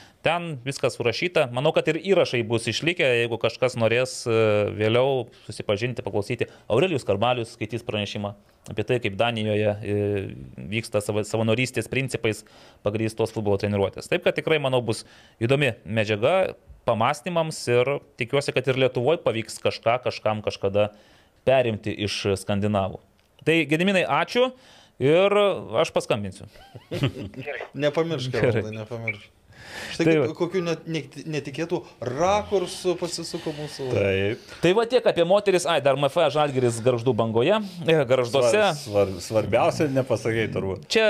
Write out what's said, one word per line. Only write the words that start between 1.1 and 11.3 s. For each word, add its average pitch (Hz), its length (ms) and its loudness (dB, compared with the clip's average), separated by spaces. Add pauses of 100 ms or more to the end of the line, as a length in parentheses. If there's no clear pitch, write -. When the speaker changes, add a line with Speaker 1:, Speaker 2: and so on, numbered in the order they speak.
Speaker 1:
Manau, 143 240 0
kad 165 160 0
ir 156 80 2
įrašai 151 480 2
bus 113 240 -2
išlikę, 165 320 -2
jeigu 117 400 2
kažkas 120 320 0
norės, 120 480 0
e, 107 480 2
vėliau 117 560 2 (220)
susipažinti, 113 580 -4
paklausyti. 107 400 -2 (240)
Aurelijus 147 320 2
Karbalius 117 540 0
skaitys 110 260 -8
pranešimą 104 480 -6 (400)
apie 104 160 -4
tai, 123 160 0
kaip 98 160 -4
Danijoje, 107 540 0 (100)
e, 104 140 -2 (720)
vyksta 110 320 -2
sava-, 107 240 -2
savanorystės 113 640 0